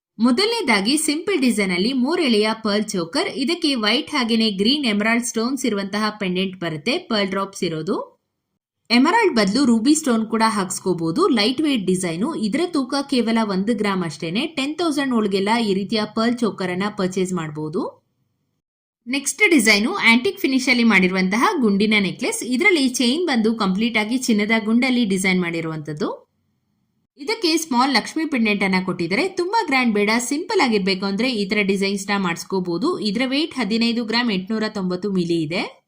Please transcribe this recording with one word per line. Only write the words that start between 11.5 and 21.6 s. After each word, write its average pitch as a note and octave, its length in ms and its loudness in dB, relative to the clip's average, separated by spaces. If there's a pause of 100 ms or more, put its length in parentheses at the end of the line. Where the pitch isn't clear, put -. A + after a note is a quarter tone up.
ವೇಟ್ C4+ 260 4
ಡಿಸೈನು, F#3 480 0
ಇದರ G#3 320 0
ತೂಕ C#4+ 280 -2 (160)
ಕೇವಲ A3+ 280 2 (120)
ಒಂದು G3 240 0
ಗ್ರಾಮ್ G3+ 300 0
ಅಷ್ಟೇನೆ. E3+ 420 -4
ಟೆನ್ C#4+ 320 -4
ತೌಸಂಡ್ C#4 360 0
ಒಳಗೆಲ್ಲ G3 340 0 (140)
ಈ G3+ 120 0
ರೀತಿಯ G3+ 260 -2 (160)
ಪರ್ಲ್ A#3 220 0
ಚೋಕರ್ F#3 320 -2
ಅನ್ನ F3+ 120 -2 (160)
ಪರ್ಚೇಸ್ F#3 340 -2
ಮಾಡಬಹುದು. D#3 720 -6 (1000)
ನೆಕ್ಸ್ಟ್ C#4 440 0
ಡಿಸೈನು A3 440 4
ಆಂಟಿಕ್ B3 460 2
ಫಿನಿಶ್ C4 280 0
ಅಲ್ಲಿ B3 160 4
ಮಾಡಿರುವಂತಹ F#3+ 640 4 (120)